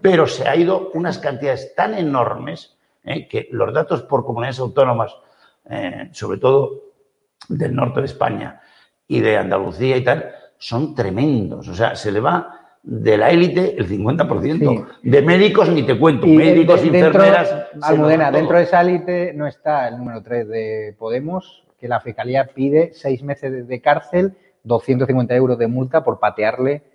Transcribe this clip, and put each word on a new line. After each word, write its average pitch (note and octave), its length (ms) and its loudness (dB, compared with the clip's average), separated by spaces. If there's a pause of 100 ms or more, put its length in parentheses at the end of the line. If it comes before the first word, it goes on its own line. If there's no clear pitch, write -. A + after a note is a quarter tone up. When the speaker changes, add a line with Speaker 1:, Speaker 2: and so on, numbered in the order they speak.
Speaker 1:
pero E3+ 260 4
se - 200 -6
ha C3 80 0
ido F#3 380 0
unas E3+ 240 -4
cantidades C3+ 580 -6
tan G#2+ 180 -2
enormes, B2 840 -4 (260)
¿eh? - 240 -10
Que - 240 -8
los A2 220 -4
datos D#3 300 -4
por B2+ 200 -2
comunidades A#2+ 360 -6
autónomas, A#2+ 540 0 (560)
eh, - 420 -10
sobre G2+ 260 -8
todo C3+ 540 0 (580)
del B2+ 260 -4
norte C3 240 -2
de C#3 60 -4
España - 560 -6 (460)
y B2+ 120 -2
de G#2+ 180 2
Andalucía G2 600 -2
y B2+ 60 -2
tal, D#3 280 -2 (260)
son C3+ 380 -6
tremendos. A2 720 -2
O F#2 60 -12
sea, G#2+ 220 -2
se G#2+ 160 -6
le G2+ 80 -2
va D#3+ 380 -2 (260)
de A2 340 0
la A2 120 4
élite E3+ 480 2
el G#2+ 100 -2
cincuenta G#2+ 400 0
por A2 140 -2
ciento. C#3+ 300 0
Speaker 2:
Sí. - 380 -6
Speaker 1:
De C#3 120 6
médicos F#3 480 4
ni D#3 160 2
te A#2+ 140 0
cuento, D3 260 2
Speaker 2:
Y D#3 120 8
de-, D#3 80 6
Speaker 1:
médicos, E3 360 6
Speaker 2:
de-, D#3+ 80 2
dentro, E3+ 340 6
Speaker 1:
enfermeras, F3 260 4
se - 320 -8
Speaker 2:
Almudena, D#3 440 2
Speaker 1:
nos C3+ 80 0
va D3 40 2
Speaker 2:
dentro D#3+ 120 0
Speaker 1:
todo. E3+ 80 4
Speaker 2:
de F3 60 6
esa F3 180 2
élite F3+ 520 -2
no D3 140 -6
está C#3 400 -4
el A#2 100 -8
número A#2 260 -12
tres A#2 240 -6
de A2 500 -6
Podemos, C#3 680 -8 (140)
que B2 100 -14
la A#2 120 -2
Fiscalía B2 540 -4
pide D3+ 400 2
seis C3 300 -6
meses C#3+ 280 -8
de, B2+ 120 -10
de B2 180 -10
cárcel, F3+ 540 0 (280)
doscientos B2 440 0
cincuenta B2+ 280 0
euros B2 220 2
de A#2 100 0
multa C3 360 -2
por A2 160 -2
patearle B2 640 -2 (120)